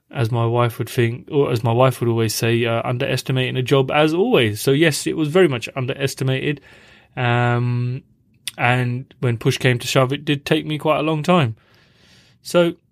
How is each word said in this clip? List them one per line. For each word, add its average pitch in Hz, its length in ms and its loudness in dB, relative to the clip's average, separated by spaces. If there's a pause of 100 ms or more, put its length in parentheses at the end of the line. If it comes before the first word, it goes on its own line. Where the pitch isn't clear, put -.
(120)
as 113 200 -2
my 117 140 0
wife 120 320 0
would 117 120 -8
think, 120 420 -2
or 143 180 2
as 120 140 -2
my 117 80 0
wife 127 280 2
would 117 100 0
always 113 260 0
say, 117 300 0
uh, 117 200 -2
underestimating 127 720 -2
a 127 60 -2
job 135 260 2
as 151 240 2
always. 165 480 2
So 135 100 2
yes, 151 360 2
it 143 100 -4
was 156 100 -2
very 175 200 4
much 127 280 -4
underestimated. 135 840 -4 (540)
Um, 120 880 0 (520)
and 123 560 -2 (100)
when 120 180 0
push 135 180 0
came 123 220 2
to - 80 -10
shove, 131 260 2
it 147 100 -8
did 147 220 -4
take 156 220 0
me 151 100 -4
quite 151 220 0
a 151 40 -2
long 156 200 -2
time. 151 320 2 (880)
So 170 320 2 (160)